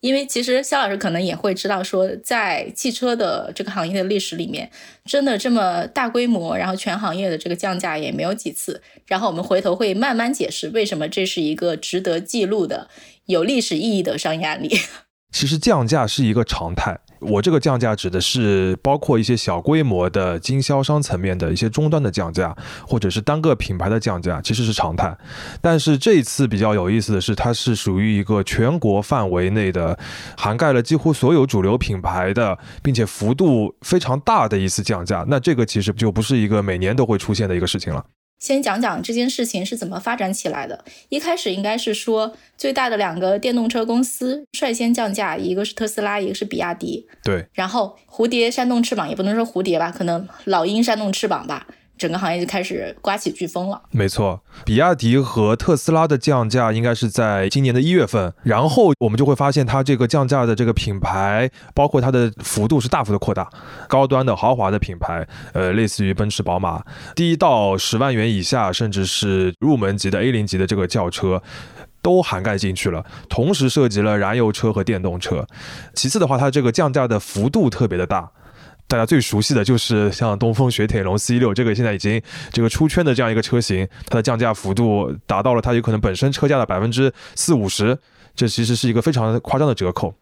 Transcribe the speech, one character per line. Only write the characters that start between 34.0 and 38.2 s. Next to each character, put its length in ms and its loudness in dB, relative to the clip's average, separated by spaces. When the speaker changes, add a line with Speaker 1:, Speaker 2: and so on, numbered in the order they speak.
Speaker 2:
大 260 2
的 120 0
一 100 0
次 140 -4
降 200 -2
价。 240 -2
那 140 2
这 140 2
个 100 2
其 160 -2
实 140 0
就 180 0
不 80 0
是 160 0
一 100 2
个 160 2
每 140 -2
年 180 0
都 120 2
会 100 2
出 160 -2
现 160 0
的 80 0
一 20 0
个 80 -2
事 140 -2
情 100 -8
了。 140 -6